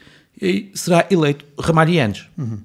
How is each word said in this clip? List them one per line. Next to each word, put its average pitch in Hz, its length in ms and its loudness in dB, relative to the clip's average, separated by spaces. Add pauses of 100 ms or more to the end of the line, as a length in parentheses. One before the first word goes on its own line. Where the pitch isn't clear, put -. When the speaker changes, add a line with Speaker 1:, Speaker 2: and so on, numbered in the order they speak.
(400)
Speaker 1:
e 190 60 -6
aí 190 280 -4
será 170 360 2
eleito 151 340 0 (140)
Ramalhianes. 160 680 0 (120)
Speaker 2:
Uhum. 113 260 -8